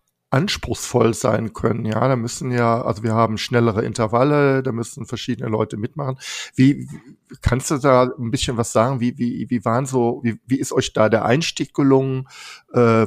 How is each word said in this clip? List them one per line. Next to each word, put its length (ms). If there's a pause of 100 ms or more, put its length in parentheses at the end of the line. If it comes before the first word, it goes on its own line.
(300)
anspruchsvoll 840
sein 400
können, 320
ja, 200
da 80
müssen 360
ja, 320
also 200
wir 120
haben 240
schnellere 440
Intervalle, 800
da 100
müssen 340
verschiedene 420
Leute 300
mitmachen. 400 (360)
Wie, 320 (540)
kannst 300
du 80
da 400
ein 120
bisschen 280
was 140
sagen? 280
Wie, 160
wie, 320
wie 160
waren 220
so, 360
wie, 240
wie 120
ist 140
euch 200
da 160
der 160
Einstieg 480
gelungen? 560 (460)
Äh, 320